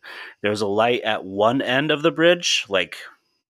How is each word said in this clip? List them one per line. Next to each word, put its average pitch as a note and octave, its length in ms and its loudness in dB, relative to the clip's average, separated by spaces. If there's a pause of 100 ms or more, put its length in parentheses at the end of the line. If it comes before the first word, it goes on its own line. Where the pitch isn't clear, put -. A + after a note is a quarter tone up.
(440)
There's G#2 180 0
a G#2 60 -2
light A2 340 2
at G2+ 240 -4
one G#2 340 2
end C3+ 300 0
of D3 140 -2
the E3 80 4
bridge, E3+ 580 2
like, F2+ 280 -2 (520)